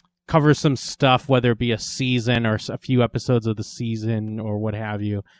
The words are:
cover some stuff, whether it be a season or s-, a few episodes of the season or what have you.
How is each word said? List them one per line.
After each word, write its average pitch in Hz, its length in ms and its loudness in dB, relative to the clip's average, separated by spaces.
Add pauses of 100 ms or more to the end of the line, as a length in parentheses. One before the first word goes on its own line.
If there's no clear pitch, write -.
(260)
cover 151 260 6
some 143 240 2
stuff, - 520 0
whether 123 240 4
it 107 60 -4
be 120 140 -2
a 107 60 -2
season 123 680 0
or 110 120 2
s-, - 120 -8
a 104 80 -6
few 123 260 2
episodes 117 440 0
of 110 100 0
the 107 80 -6
season 110 760 -4
or 107 180 -4
what 107 160 -4
have 107 260 -6
you. 104 220 -4 (180)